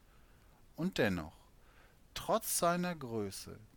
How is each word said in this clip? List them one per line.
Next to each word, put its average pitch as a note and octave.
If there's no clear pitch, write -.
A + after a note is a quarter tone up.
Und F3
dennoch, F2+
trotz -
seiner F3
Größe, A2+